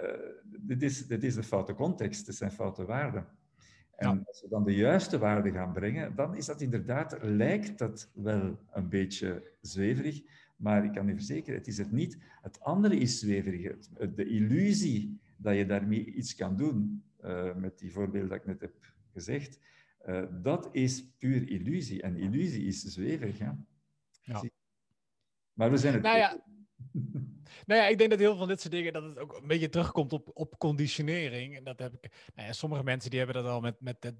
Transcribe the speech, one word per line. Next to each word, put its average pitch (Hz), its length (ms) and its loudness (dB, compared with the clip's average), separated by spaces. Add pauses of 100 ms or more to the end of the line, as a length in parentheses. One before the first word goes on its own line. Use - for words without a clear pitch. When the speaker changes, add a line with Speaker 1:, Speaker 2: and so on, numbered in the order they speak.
(600)
Speaker 1:
dit 123 220 -2
is, - 260 -2
dit 113 160 -2
is 123 120 0
de 107 80 -4
foute - 300 -2
context, 143 520 -2
dit - 100 -8
zijn 98 160 -4
foute 95 340 -4
waarden. 117 420 -4 (680)
En 101 160 0
Speaker 2:
Ja. 95 160 2
Speaker 1:
als - 160 -18
we - 80 -16
dan 104 140 2
de 101 120 4
juiste 147 420 4
waarden 104 360 4
gaan 90 200 -2
brengen, 107 420 -2
dan 156 200 -2
is 151 100 -6
dat 147 160 -6
inderdaad, 127 600 -2
lijkt 120 560 2
dat - 360 -6
wel 101 460 -2 (120)
een 92 180 -4
beetje 95 640 -2 (100)
zweverig, 131 600 -2 (340)
maar 104 300 2
ik - 60 0
kan 101 180 0
u 101 40 0
verzekeren, 120 460 -4
het - 80 -10
is 104 100 -6
het 101 140 -4
niet. 160 260 0 (240)
Het - 200 -14
andere 190 360 4
is 127 220 2
zweverig, 98 440 0
het, - 300 -10
het, 104 240 -4
de 104 80 0
illusie 123 960 2 (180)
dat 101 180 2
je 101 100 4
daarmee 101 400 2
iets - 300 -6
kan 92 200 -2
doen, 107 480 0 (180)
eh, 90 340 -4
met 92 240 -6
die 92 120 -10
voorbeelden 98 380 -2
dat 95 100 -4
ik - 60 -16
net 95 160 -6
heb - 120 -10 (400)
gezegd, 135 460 -6 (380)
eh, 92 260 -4 (180)
dat 117 300 0
is 131 360 0 (100)
puur 131 320 2
illusie. 107 520 -2
En 90 160 -4
illusie 113 480 0
is 95 160 -2
zweverig, 113 580 -4
hè? 127 120 -4 (680)
Speaker 2:
Ja. 113 180 -8
Speaker 1:
Zie-, 117 120 -8 (1000)
maar 113 180 4
we 139 60 6
zijn 139 160 6
het 110 100 4
Speaker 2:
Nou 226 140 6
ja. 208 200 6 (540)
Speaker 1:
<laughs> - 400 -6 (340)
Speaker 2:
Nou 220 160 8
ja, 208 60 8
ik 214 100 6
denk 220 120 8
dat 214 100 6
heel 208 100 8
veel 208 100 2
van 185 80 0
dit 185 140 0
soort 160 120 -6
dingen, 170 200 -2
dat 160 100 -4
het 151 160 -12
ook 147 220 -10
een 143 60 -12
beetje 160 220 2
terugkomt 151 440 2
op, 151 200 -6
op - 240 -8
conditionering. 147 1000 -2
En 131 60 -18
dat 131 160 -12
heb 127 200 -8
ik, - 360 -20
nou 107 120 -12
ja, 117 60 -8
sommige 151 300 -4
mensen 127 260 -2
die 127 100 0
hebben 127 240 -2
dat 123 80 -2
al 120 100 0
met, 117 180 -2
met 127 240 -10
het 117 160 -8